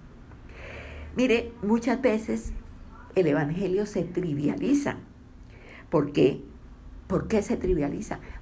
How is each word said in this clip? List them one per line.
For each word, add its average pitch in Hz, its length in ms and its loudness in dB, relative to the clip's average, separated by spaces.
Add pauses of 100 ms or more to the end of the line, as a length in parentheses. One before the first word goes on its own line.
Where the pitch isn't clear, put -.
(1160)
Mire, 240 460 4
muchas 233 400 2
veces 220 500 0 (640)
el 185 120 6
evangelio 175 600 2
se 190 160 -2
trivializa. 147 960 0 (920)
¿Por 143 240 2
qué? 156 320 4 (600)
¿Por 165 220 0
qué 214 120 4
se 220 160 -2
trivializa? 170 640 0 (240)